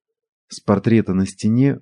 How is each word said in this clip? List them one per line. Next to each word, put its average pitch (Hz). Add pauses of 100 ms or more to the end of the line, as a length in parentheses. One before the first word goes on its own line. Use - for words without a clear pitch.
(480)
С -
портрета 107
на 95
стене 120